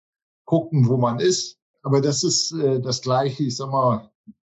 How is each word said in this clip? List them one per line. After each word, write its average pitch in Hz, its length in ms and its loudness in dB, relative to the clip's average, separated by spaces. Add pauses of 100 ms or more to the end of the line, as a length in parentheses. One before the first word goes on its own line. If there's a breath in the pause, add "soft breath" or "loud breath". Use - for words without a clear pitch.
(440)
gucken, 156 440 2
wo 131 80 2
man 123 240 0
ist. - 400 -2 (240)
Aber 139 160 2
das 143 240 0
ist, - 280 0
äh, 139 280 0
das 123 200 -4
Gleiche, 131 440 0
ich 123 120 -4
sag 135 140 -8
mal, 127 400 0 (420)